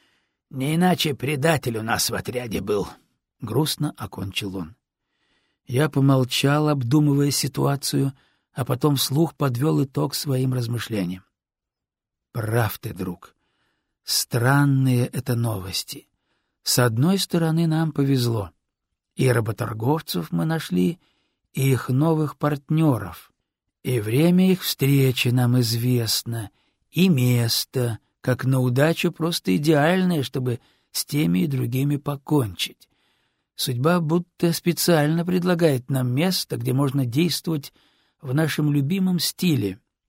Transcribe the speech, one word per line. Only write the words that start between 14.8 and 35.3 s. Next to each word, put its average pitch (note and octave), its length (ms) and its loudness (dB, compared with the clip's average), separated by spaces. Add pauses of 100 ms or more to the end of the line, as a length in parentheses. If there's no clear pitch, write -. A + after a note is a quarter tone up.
это B2 300 -4
новости. G#2+ 720 -6 (540)
С - 160 -2
одной B2+ 400 2
стороны, E3 480 0
нам D#3 260 0
повезло. A#2+ 580 0 (640)
И C3 120 2
работорговцев A#2 1040 -2
мы E3+ 140 -2
нашли, E3+ 520 -2 (540)
и C3+ 200 0
их A#2+ 180 -2
новых D3+ 480 0
партнеров. D3 960 -2 (500)
И B2+ 160 -2
время E3+ 500 4
их F#3 120 2
встречи C3+ 640 2
нам B2 320 4
известно, A#2 920 -2 (380)
и F#3 200 4
место, A#2+ 920 0 (220)
как B2 240 -2
на C3 160 2
удачу, C#3 500 2
просто F3 460 -2
идеальное, D#3+ 640 2
чтобы B2+ 380 -4 (300)
с - 120 -6
теми E3 360 0
и F3 80 0
другими C3 500 -2
покончить. C#3 880 -4 (680)
Судьба C#3+ 440 0
будто E3+ 540 -2
специально E3 720 2
предлагает E3+ 640 0